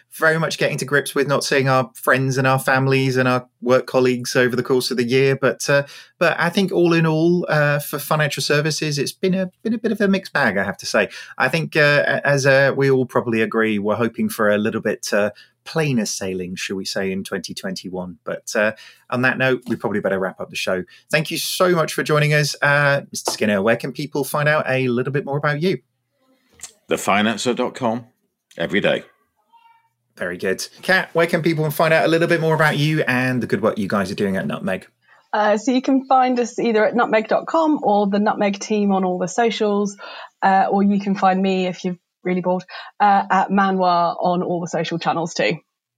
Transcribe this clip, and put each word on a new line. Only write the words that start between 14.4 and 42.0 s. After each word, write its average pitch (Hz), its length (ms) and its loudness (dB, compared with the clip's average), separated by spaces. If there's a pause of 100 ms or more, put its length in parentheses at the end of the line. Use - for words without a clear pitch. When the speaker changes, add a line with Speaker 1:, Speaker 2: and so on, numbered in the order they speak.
Speaker 1:
a 104 60 2
little 107 240 -2
bit, - 320 -4
uh, 104 180 2 (340)
plainer 139 400 -2
sailing, 92 500 -6
shall - 200 -8
we 95 80 -6
say, 98 260 -4
in 95 140 -4
twenty - 300 -10
twenty-one. 92 720 -10
But, - 280 -10
uh, 110 200 0 (360)
on 123 120 -2
that 127 160 0
note, 131 280 0
we 117 120 -4
probably 104 240 -4
better 95 180 -2
wrap 92 220 -6
up 90 80 -12
the - 80 -12
show. 92 260 -4 (260)
Thank 156 220 -2
you 165 60 -6
so - 320 0
much 165 240 0
for 151 100 -2
joining 147 300 2
us. 147 280 2
Uh, 143 500 2
Mister - 200 -6
Skinner, 104 300 0
where 110 160 2
can 135 160 -8
people 143 320 -4
find 147 240 -2
out 151 180 2
a 131 220 0
little 123 240 -2
bit 139 100 -2
more 139 140 -4
about 147 240 -2
you? 175 180 0 (1080)
Speaker 2:
The - 80 0
financer 104 600 0
dot 123 200 -4
com, 117 300 -4 (520)
every 85 240 -2
day. 71 240 0 (1120)
Speaker 1:
Very - 200 -8
good. 95 300 -4 (140)
Kat, 185 320 0
where 165 140 2
can 170 140 0
people 156 300 0
find 160 220 2
out 156 120 4
a 147 40 4
little 165 180 2
bit 165 140 2
more 160 120 2
about 151 240 2
you 151 300 2
and 127 340 0
the 98 60 -4
good 101 140 -2
work 104 180 0
you 98 80 -2
guys 98 240 -2
are 95 40 -8
doing 98 200 -2
at 85 100 -2
Nutmeg? 92 400 -6 (460)
Speaker 3:
Uh, 214 260 2
so 214 140 -2
you 254 100 2
can 269 240 2
find 254 360 4
us 233 180 -6
either 214 260 2
at - 80 0
nutmeg 220 360 0
dot - 180 0
com 311 340 2
or 208 260 2
the 202 120 0
Nutmeg 202 400 0
team 208 320 0
on 190 140 2
all 180 120 0
the 180 120 -4
socials, 208 640 0 (460)
uh, 196 280 4
or 196 140 2
you 202 160 2
can 196 160 -2
find 190 260 2
me, 190 260 0
if 180 180 -6
you're 180 120 -4 (240)